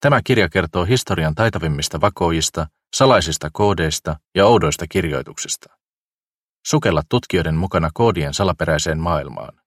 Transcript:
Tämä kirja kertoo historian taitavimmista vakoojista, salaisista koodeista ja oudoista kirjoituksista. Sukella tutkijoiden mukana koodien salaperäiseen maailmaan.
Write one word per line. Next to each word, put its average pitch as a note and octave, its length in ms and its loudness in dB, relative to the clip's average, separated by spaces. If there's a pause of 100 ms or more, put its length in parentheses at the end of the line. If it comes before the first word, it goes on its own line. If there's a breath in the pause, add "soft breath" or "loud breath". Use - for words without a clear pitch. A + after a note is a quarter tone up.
Tämä C#3 240 4
kirja A2 240 2
kertoo F2 360 0
historian F2+ 500 0
taitavimmista D#2+ 640 -2
vakoojista, E2 680 0 (300)
salaisista G2 560 2
koodeista E2+ 640 -2 (180)
ja G2 120 4
oudoista A#2+ 440 2
kirjoituksista. - 880 -6 (880)
Sukella F#2+ 420 2
tutkijoiden E2 460 0
mukana E2 400 0
koodien F2 400 0
salaperäiseen D#2+ 640 -2
maailmaan. C#2+ 680 -6